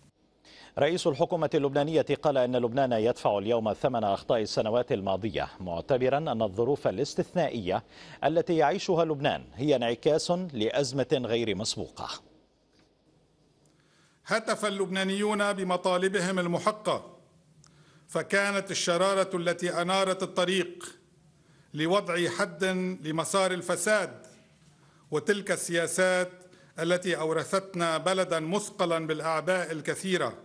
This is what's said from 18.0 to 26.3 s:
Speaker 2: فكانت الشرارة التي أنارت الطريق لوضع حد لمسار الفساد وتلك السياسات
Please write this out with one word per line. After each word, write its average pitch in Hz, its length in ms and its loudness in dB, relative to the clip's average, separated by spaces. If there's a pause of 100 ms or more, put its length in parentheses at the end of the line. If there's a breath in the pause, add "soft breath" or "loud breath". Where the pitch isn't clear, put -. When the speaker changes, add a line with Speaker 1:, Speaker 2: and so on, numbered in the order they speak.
Speaker 2:
فكانت 202 640 0
الشرارة 185 680 2
التي 170 440 0
أنارت 190 420 2
الطريق 180 760 -2 (760 soft breath)
لوضع 170 560 0
حد 185 340 -2 (400)
لمسار 165 480 0
الفساد 180 760 -2 (840 soft breath)
وتلك 190 400 -2
السياسات 180 800 0 (480 soft breath)